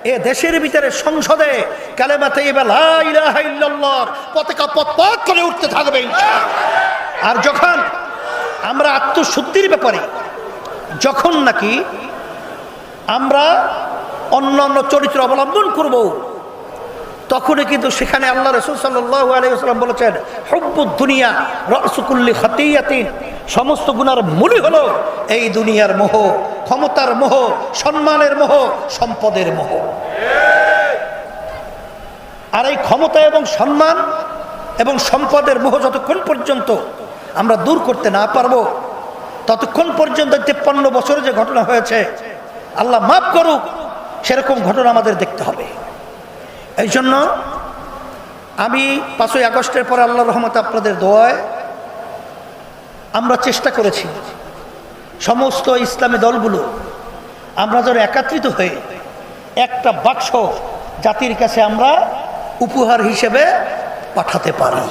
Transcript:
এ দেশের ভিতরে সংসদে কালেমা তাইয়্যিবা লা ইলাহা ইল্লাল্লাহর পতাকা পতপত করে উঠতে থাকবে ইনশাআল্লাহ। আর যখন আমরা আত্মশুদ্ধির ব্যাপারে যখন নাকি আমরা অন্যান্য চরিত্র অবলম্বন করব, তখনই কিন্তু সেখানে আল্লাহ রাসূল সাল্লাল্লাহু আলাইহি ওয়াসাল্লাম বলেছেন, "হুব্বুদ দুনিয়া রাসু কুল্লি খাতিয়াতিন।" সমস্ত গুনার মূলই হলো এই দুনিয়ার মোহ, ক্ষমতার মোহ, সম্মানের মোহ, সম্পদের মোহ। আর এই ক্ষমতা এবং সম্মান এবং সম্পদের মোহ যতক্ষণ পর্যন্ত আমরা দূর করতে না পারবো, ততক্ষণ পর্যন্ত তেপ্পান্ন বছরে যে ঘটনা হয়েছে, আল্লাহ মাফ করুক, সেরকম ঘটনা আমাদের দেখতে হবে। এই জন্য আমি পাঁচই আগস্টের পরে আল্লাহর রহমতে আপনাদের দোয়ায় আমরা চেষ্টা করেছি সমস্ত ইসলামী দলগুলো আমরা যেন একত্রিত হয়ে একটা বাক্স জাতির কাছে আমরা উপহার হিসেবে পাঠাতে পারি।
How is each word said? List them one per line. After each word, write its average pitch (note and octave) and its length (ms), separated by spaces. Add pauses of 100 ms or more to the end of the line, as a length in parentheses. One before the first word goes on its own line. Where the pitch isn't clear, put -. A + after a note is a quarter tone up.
এ B3 160
দেশের D#4+ 400
ভিতরে D4 320
সংসদে D4+ 680 (360)
কালেমা C#4 320
তাইয়্যিবা C#4 340
লা D#4 380
ইলাহা D4+ 380
ইল্লাল্লাহর C#4+ 680 (260)
পতাকা D4 340
পতপত D#4 580
করে F4 160
উঠতে E4+ 260
থাকবে C#4+ 320
ইনশাআল্লাহ। - 1300
আর A3+ 120
যখন E4+ 420 (800)
আমরা C4+ 280
আত্মশুদ্ধির D#4 760
ব্যাপারে B3 300 (1000)
যখন C#4+ 400
নাকি A#3+ 440 (1200)
আমরা C#4+ 600 (640)
অন্যান্য C#4 580
চরিত্র C#4+ 320
অবলম্বন C#4 480
করব, B3 520 (1080)
তখনই C#4 360
কিন্তু C4+ 260
সেখানে C4 380
আল্লাহ C4 240
রাসূল B3+ 240
সাল্লাল্লাহু B3+ 520
আলাইহি B3+ 180
ওয়াসাল্লাম A#3+ 320
বলেছেন, A#3+ 320 (400)
"হুব্বুদ D4 460
দুনিয়া B3+ 480 (240)
রাসু B3+ 320
কুল্লি B3 320
খাতিয়াতিন।" B3+ 760 (400)
সমস্ত C#4+ 420
গুনার C4 340
মূলই G#3+ 360
হলো D4+ 440 (260)
এই A3+ 200
দুনিয়ার G#3 480
মোহ, G3+ 460 (200)
ক্ষমতার C4+ 520
মোহ, B3+ 360 (220)
সম্মানের D4+ 640
মোহ, C#4 360 (180)
সম্পদের G#3+ 640
মোহ। - 440 (2500)
আর A#3 140
এই C#4+ 100
ক্ষমতা D4 440
এবং D4+ 260
সম্মান D#4 580 (760)
এবং B3 220
সম্পদের C#4+ 600
মোহ A#3 200
যতক্ষণ C4+ 460
পর্যন্ত B3+ 500 (600)
আমরা A3+ 200
দূর C4+ 300
করতে A#3 240
না G3+ 180
পারবো, B3 540 (640)
ততক্ষণ C#4 500
পর্যন্ত D4+ 380
তেপ্পান্ন C#4 540
বছরে C4+ 320
যে B3+ 120
ঘটনা A3+ 300
হয়েছে, A3+ 420 (720)
আল্লাহ A#3+ 220
মাফ D4+ 240 (100)
করুক, E4 280 (600)
সেরকম C4+ 380
ঘটনা G#3+ 280
আমাদের A3 280
দেখতে - 260
হবে। - 220 (1120)
এই A3 100
জন্য C4 500 (1200)
আমি C4+ 440 (160)
পাঁচই A#3 260
আগস্টের B3 400
পরে B3 200
আল্লাহর A#3+ 240
রহমতে A#3 320
আপনাদের G#3 400
দোয়ায় G#3+ 360 (1800)
আমরা A#3+ 220
চেষ্টা B3 360
করেছি G3+ 360 (1120)
সমস্ত C4+ 460
ইসলামী A#3+ 500
দলগুলো A3 560 (840)
আমরা G#3+ 260
যেন B3 160
একত্রিত C4+ 500
হয়ে F#3 220 (840)
একটা A#3+ 360
বাক্স - 400 (720)
জাতির A3+ 360
কাছে A3+ 220
আমরা B3 460 (520)
উপহার A#3+ 420
হিসেবে A3+ 440 (720)
পাঠাতে - 360
পারি। - 400